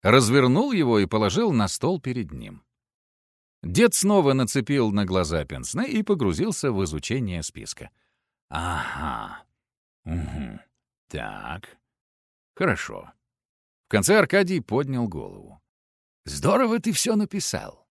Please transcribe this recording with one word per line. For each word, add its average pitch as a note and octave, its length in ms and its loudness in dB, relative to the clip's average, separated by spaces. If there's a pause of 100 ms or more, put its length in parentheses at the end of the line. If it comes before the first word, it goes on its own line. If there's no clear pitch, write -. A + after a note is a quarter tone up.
развернул C3 680 4
его C3 280 4
и G2+ 60 4
положил A2 460 0
на A2 160 2
стол D#3+ 320 -2
перед A#2+ 320 -8
ним. A#1+ 320 -14 (1000)
Дед A2 300 4
снова F#3 400 4
нацепил C3 580 0
на G2+ 140 0
глаза E2+ 400 0
пенсне C#2 440 -6
и A3 140 -2
погрузился D3 680 0
в G2 120 0
изучение F2+ 600 -4
списка. - 460 -14 (600)
«Ага. C#2+ 960 -6 (580)
Мгм. D2 560 -8 (480)
Так. A1+ 680 -12 (800)
Хорошо». F2+ 560 -4 (760)
В - 20 -20
конце G#2+ 280 4
Аркадий F#3+ 420 2
поднял C3 480 -2
голову. G1+ 540 -12 (640)
«Здорово G#3 540 2
ты A3+ 120 -2
все A3 240 0
написал. - 800 -4